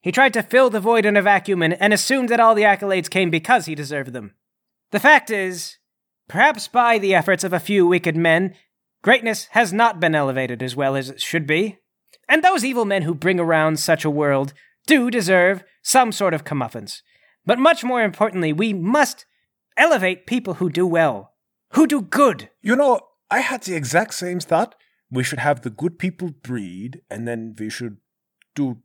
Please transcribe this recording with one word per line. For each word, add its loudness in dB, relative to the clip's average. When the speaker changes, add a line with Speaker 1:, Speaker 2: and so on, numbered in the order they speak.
Speaker 1:
He -6
tried 4
to -2
fill 4
the -2
void 2
in 2
a 4
vacuum 2
and, 2
and 2
assumed 0
that 0
all 6
the 2
accolades 0
came 0
because 0
he -10
deserved -8
them. -14
The 0
fact 4
is, -6
perhaps 0
by 2
the 2
efforts 0
of -2
a -2
few 2
wicked 0
men, 2
greatness 0
has 2
not 0
been 0
elevated -2
as -8
well 0
as -6
it -14
should -4
be. -2
And 2
those 2
evil -2
men -2
who -4
bring 0
around 0
such 0
a 0
world 0
do 2
deserve 2
some 2
sort 0
of -6
comeuppance. -8
But 2
much 2
more -2
importantly, -2
we -2
must -2
elevate 2
people -4
who -2
do 0
well, -2
who 4
do -2
good. 0
Speaker 2:
You 0
know, 2
I 0
had -6
the -8
exact -2
same -6
thought. -2
We -2
should -6
have -2
the -8
good -8
people -6
breed, -12
and -10
then -10
we -8
should -12
do -6